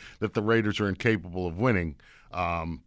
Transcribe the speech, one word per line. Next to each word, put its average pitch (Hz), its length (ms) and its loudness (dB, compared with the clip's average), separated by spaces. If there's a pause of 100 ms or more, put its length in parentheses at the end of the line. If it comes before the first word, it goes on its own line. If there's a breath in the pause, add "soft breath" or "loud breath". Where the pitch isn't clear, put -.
(200 loud breath)
that 107 160 -2
the 107 80 0
Raiders 107 360 2
are 104 80 2
incapable 92 600 0
of 82 100 -6
winning, 95 380 2 (360 soft breath)
um, 85 560 -4